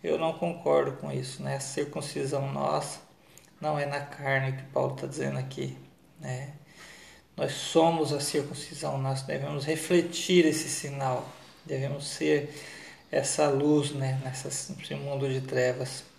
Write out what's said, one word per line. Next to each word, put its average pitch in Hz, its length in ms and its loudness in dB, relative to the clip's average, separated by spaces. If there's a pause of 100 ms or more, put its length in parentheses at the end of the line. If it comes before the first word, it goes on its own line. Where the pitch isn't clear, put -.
Eu 156 140 2
não 160 160 2
concordo 143 640 2
com 147 120 -8
isso, 135 320 -6
né? 139 140 -2
A 139 60 -4
circuncisão 143 880 -2
nossa 143 480 0 (640)
não 151 180 0
é 143 60 0
na 143 160 -2
carne, 135 560 0
que - 60 -10
Paulo 131 320 0
tá 139 120 -6
dizendo 139 320 -2
aqui, 135 380 -6 (420)
né? 135 340 -8 (840)
Nós 139 160 -2
somos 160 580 4
a 143 80 0
circuncisão, 143 800 -4
nós 135 240 0
devemos 143 420 -4
refletir 170 840 4
esse - 220 2
sinal, 135 640 -2 (360)
devemos 143 420 -4
ser 151 460 2 (560)
essa 147 380 2
luz, 143 440 4
né, 135 320 0
nessa, 135 260 -6 (240)
nesse - 220 -8
mundo 139 340 -2
de 131 100 0
trevas. 127 640 0 (160)